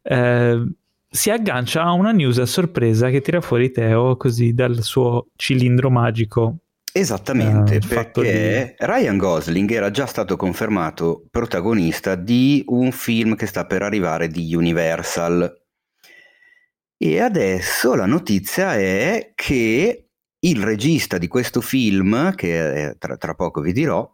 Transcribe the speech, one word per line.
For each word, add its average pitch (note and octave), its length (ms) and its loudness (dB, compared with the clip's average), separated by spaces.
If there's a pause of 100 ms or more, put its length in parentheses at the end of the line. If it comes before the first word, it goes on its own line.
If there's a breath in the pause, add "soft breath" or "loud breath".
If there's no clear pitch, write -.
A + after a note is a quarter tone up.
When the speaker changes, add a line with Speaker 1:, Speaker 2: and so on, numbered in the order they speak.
Speaker 1:
eh, A#2+ 640 2 (440)
si - 200 -2
aggancia E3 540 -2
a F3 80 2
una F#3+ 220 2
news C3 260 4
a B2 60 2
sorpresa A#2+ 640 2
che C3+ 100 2
tira D#3+ 220 0
fuori B2 280 2
Teo A#2+ 460 2
così A#2+ 380 0
dal A#2+ 280 0
suo A#2+ 540 0
cilindro B2+ 560 2
magico. A#2 680 0 (360)
Speaker 2:
Esattamente, G#2+ 840 2
Speaker 1:
Eh, G#2 40 2
fatto A#2 400 -2
Speaker 2:
perché G2+ 560 0
Speaker 1:
di A#2 80 -4
Speaker 2:
Ryan F3 320 0
Gosling F2+ 540 0
era G#2 180 0
già B2+ 160 -2
stato A2+ 300 -4
confermato F2 960 -4
protagonista G2 840 -2
di B2 540 2
un B2+ 240 0
film A2+ 440 0
che G#2+ 120 -6
sta G2+ 180 -6
per F#2+ 160 -2
arrivare F2 460 -2
di E2 260 -6
Universal. E2+ 960 0 (1500 soft breath)
E D#3+ 220 0
adesso E3 760 0
la G#2 100 0
notizia D#3 720 0
è G#2 580 0
che C3 760 0 (280)
il C#3 260 0
regista A2 540 0
di F2 100 -2
questo B2 340 -2
film, A2+ 720 0
che, D#2 540 -2
eh, - 100 -12
tra, - 180 -8
tra D#2+ 160 -8
poco E2+ 280 -4
vi E2+ 120 -2
dirò B2 400 -2